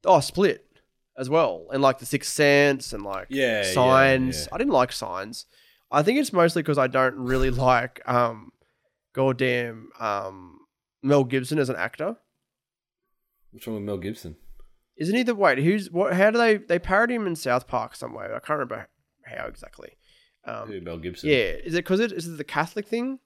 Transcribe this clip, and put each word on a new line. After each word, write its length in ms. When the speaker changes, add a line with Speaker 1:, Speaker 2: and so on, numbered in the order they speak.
Speaker 1:
Oh, 160
Split 440
as 120
well. 440
And, 100
like, 160
The 80
Sixth 260
Sense 600
and, 100
like, 280
Speaker 2:
Yeah, 320
yeah, 100
Speaker 1:
Signs. 720
Speaker 2:
yeah. 120
Speaker 1:
I 40
didn't 140
like 200
Signs. 540
I 120
think 160
it's 140
mostly 300
'cause 160
I 80
don't 300
really 340
<laughs> 0
like, 580
um, 440
goddamn, 840
um, 600
Mel 220
Gibson 340
as 120
an 60
actor. 400
Speaker 2:
What's 160
wrong 100
with 80
Mel 140
Gibson? 380
Speaker 1:
Isn't 180
he 80
the, 120
wait, 240
who's, 320
what, 220
how 180
do 80
they, 200
they 200
parody 360
him 120
in 100
South 300
Park 280
some 180
way. 140
I 140
can't 100
remember 380
how 220
exactly. 460
Um, 240
Speaker 2:
Who, 120
Mel 180
Gibson? 320
Speaker 1:
yeah. 220
Is 100
it 100
'cause 160
it, 120
is 160
it 80
the 80
Catholic 420
thing? 400